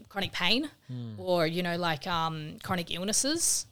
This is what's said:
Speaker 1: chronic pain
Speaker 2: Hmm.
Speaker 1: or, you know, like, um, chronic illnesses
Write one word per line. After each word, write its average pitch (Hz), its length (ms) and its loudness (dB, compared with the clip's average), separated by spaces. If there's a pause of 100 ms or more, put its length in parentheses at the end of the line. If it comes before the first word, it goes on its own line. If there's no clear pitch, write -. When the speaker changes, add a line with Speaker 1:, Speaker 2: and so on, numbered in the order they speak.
Speaker 1:
chronic 190 220 -2
pain 226 380 0 (180)
Speaker 2:
Hmm. 120 320 -8
Speaker 1:
or, 180 260 4
you 170 160 0
know, 175 160 0
like, 170 300 -2
um, 160 560 -2
chronic 180 280 -2
illnesses 214 800 2